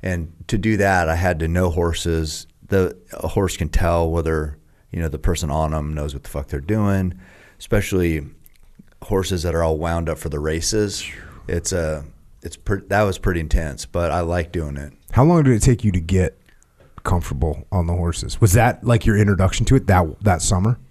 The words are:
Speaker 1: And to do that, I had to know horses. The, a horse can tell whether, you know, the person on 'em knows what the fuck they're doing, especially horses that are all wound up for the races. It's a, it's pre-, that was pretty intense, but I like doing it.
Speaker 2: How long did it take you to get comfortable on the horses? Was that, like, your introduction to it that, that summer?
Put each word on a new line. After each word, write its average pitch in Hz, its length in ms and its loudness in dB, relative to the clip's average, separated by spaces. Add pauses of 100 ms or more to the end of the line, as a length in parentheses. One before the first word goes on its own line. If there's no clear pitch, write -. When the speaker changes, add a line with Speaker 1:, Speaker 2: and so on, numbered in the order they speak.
Speaker 1:
And 87 300 -4 (160)
to 113 100 -2
do 107 200 0
that, 92 320 2
I 80 60 2
had 87 240 0
to 82 100 -2
know 90 200 2
horses. 82 800 -2 (220)
The, 95 260 2 (160)
a - 160 -8
horse - 300 0
can 80 100 -2
tell 85 420 2
whether, 78 460 -2 (360)
you 85 100 -4
know, 82 80 -2
the 73 100 -6
person 82 320 -2
on 78 220 0
'em 76 200 -4
knows 73 200 -6
what 67 100 -10
the - 60 -16
fuck 71 180 -8
they're 71 140 -6
doing, 98 520 0 (460)
especially 87 640 0 (800)
horses 92 400 -2
that 85 100 -2
are 82 100 0
all 80 140 0
wound 85 320 -2
up 78 80 -4
for 80 120 -8
the 73 100 -4
races. 82 640 -2 (440)
It's - 260 -4
a, 78 320 -4 (360)
it's 82 140 -14
pre-, 98 320 -4
that 101 160 2
was 98 140 0
pretty 87 240 -2
intense, 76 440 -2
but 87 260 -2
I 87 100 0
like 85 300 -2
doing 76 260 -6
it. 71 160 -12 (180)
Speaker 2:
How 113 140 4
long 165 180 4
did 131 100 6
it 104 80 2
take 123 220 2
you 104 80 2
to 90 80 0
get 90 400 0 (640)
comfortable 78 680 -2
on 87 160 0
the 87 60 0
horses? 87 460 -4
Was 98 140 6
that, 120 300 4
like, 120 220 2
your 110 120 4
introduction 98 500 2
to 135 80 6
it 131 120 2
that, 92 360 2
that 95 180 2
summer? 101 360 2 (140)